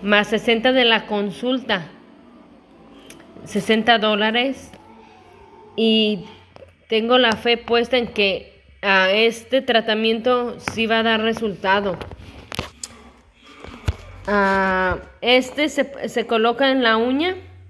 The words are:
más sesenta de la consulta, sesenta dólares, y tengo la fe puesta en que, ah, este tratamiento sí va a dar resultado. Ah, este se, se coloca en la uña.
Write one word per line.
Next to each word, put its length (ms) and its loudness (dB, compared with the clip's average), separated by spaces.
más 260 2
sesenta 440 2
de 120 4
la 220 2
consulta, 800 -4
sesenta 520 0
dólares, 720 -2
y 460 2
tengo 280 2
la 160 4
fe 240 0
puesta 400 0
en 120 0
que, 540 -4
ah, 280 4
este 500 0
tratamiento 1000 0
sí 260 -4
va 140 2
a 20 0
dar 180 2
resultado. 800 -2
Ah, 720 2
este 480 2
se, 400 -4
se 180 -4
coloca 440 2
en 120 2
la 140 4
uña. 380 0